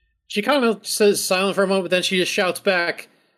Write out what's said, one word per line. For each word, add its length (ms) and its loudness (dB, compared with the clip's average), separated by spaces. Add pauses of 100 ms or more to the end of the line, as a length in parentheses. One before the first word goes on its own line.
(280)
she 140 -4
kind 220 0
of 240 -2
says 360 2
silent 320 0
for 80 2
a 40 2
moment, 240 -2
then 120 2
she 140 0
just 140 0
shouts 280 -2
back, 500 -2 (280)